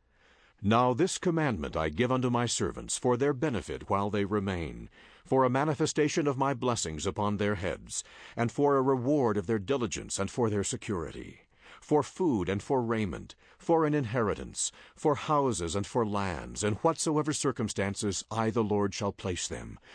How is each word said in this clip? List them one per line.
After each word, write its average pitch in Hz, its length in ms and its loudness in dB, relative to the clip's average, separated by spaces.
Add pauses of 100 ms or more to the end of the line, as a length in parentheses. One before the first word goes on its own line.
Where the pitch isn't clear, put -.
(600)
Now 120 320 6
this 160 240 0
commandment 139 600 0
I 80 100 2
give 101 240 0
unto 127 180 2
my 120 160 2
servants 113 520 -4
for 123 180 2
their 139 160 2
benefit 113 580 -4
while 101 200 2
they 101 160 0
remain, 95 640 -2 (340)
for 131 220 4
a 127 40 4
manifestation 147 800 0
of 135 100 0
my 139 160 2
blessings 110 520 -2
upon 104 320 0
their 104 180 0
heads, - 480 -6 (320)
and 117 160 0
for 143 240 4
a 135 60 4
reward 131 560 2
of 92 100 -2
their 113 100 2
diligence 104 600 -2
and 98 100 -2
for 117 200 0
their 101 160 0
security, 78 800 -6 (360)
for 147 240 2
food 117 460 0
and 98 120 0
for 135 200 0
raiment, 110 540 -2 (220)
for 160 280 2
an 147 80 2
inheritance, 113 800 -2 (240)
for 147 180 2
houses 117 640 0
and 101 100 -2
for 117 180 0
lands, 95 560 -4
in 104 120 2
whatsoever 151 580 0
circumstances 104 1000 -2
I 113 200 0
the 110 140 2
Lord 101 300 2
shall 101 200 -4
place - 340 -6
them, 57 320 -10 (160)